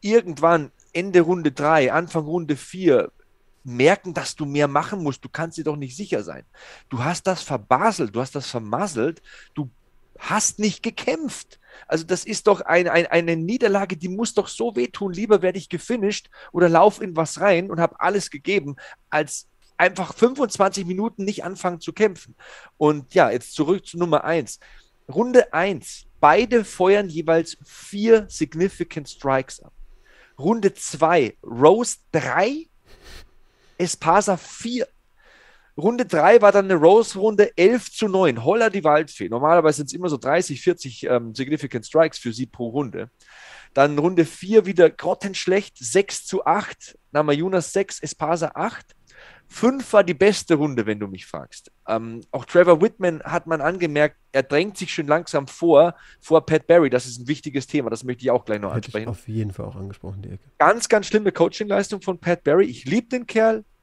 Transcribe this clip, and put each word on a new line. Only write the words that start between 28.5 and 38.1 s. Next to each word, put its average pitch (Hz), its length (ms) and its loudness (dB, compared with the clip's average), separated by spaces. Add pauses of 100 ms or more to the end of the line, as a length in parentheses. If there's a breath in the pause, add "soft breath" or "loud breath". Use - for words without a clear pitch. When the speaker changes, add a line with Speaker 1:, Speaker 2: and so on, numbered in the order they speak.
Speaker 1:
Strikes - 540 -4
ab. - 100 -20 (640 soft breath)
Runde 196 340 0
zwei, 156 720 0
Rose 160 560 2 (120)
drei, 180 560 -2 (1120 loud breath)
Esparza 180 600 2
vier. - 500 -8 (920 soft breath)
Runde 233 280 0
drei 180 340 6
war 202 120 8
dann 202 120 4
eine 190 120 0
Rose-Runde, 202 800 4
elf 220 360 4
zu - 160 -2
neun. 170 360 0